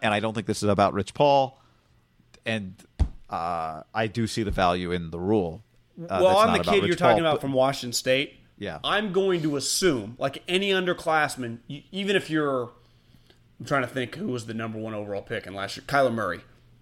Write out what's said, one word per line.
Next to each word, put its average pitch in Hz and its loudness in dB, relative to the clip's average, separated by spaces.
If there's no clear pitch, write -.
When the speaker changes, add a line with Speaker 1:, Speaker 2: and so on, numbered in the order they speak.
Speaker 1:
and 107 2
I 104 2
don't 110 -2
think 107 -4
this 107 -2
is 104 2
about 98 4
Rich 98 -4
Paul. 139 4
And, 104 -4
uh, 82 -4
I 113 0
do 110 -2
see 113 -2
the 101 -2
value 90 2
in 85 -4
the 85 -8
rule. 92 0
Uh, 165 -12
Speaker 2:
Well, 180 6
Speaker 1:
that's 190 4
Speaker 2:
on 220 6
Speaker 1:
not - 2
Speaker 2:
the - 0
Speaker 1:
about 190 0
Speaker 2:
kid 196 4
Speaker 1:
Rich 196 0
Speaker 2:
you're 175 0
talking 165 4
Speaker 1:
Paul, 160 2
Speaker 2:
about - 2
Speaker 1:
but - -4
Speaker 2:
from 139 -4
Washington 131 0
State, 131 0
Speaker 1:
Yeah. 90 -8
Speaker 2:
I'm 190 -2
going 185 2
to 147 0
assume, 131 0
like - -4
any 196 2
underclassman, 156 0
you, 143 -12
even 196 0
if 180 0
you're, 143 0
I'm 123 -14
trying 139 0
to 120 -2
think 127 -6
who 196 -6
was 120 -4
the 113 -8
number 110 -6
one 110 -6
overall 101 -6
pick 110 -8
in 95 -12
last 98 -6
year, - -14
Kyler 135 4
Murray. 92 -4